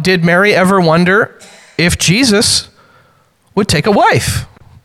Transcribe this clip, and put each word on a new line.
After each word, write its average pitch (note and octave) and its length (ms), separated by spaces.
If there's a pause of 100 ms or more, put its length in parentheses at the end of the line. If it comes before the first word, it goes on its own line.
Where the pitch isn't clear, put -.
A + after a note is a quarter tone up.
did F3+ 240
Mary F3+ 300
ever F#3 260
wonder F3+ 600 (380)
if E3+ 200
Jesus G#3 720 (840)
would G#3 140
take D3+ 180
a A3 40
wife, - 560 (380)